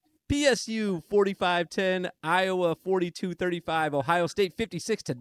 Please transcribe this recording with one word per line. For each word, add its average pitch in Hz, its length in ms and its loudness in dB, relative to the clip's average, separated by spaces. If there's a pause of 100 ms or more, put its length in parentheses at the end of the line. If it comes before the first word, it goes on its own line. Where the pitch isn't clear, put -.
(280)
P 285 180 2
S 247 220 2
U 208 440 -2
forty-five 190 580 2
ten, 185 400 -2 (140)
Iowa 180 520 2
forty-two 180 600 -2
thirty-five, 165 580 -2
Ohio 165 320 2
State 185 320 -2
fifty-six 214 460 -4
to 135 180 -6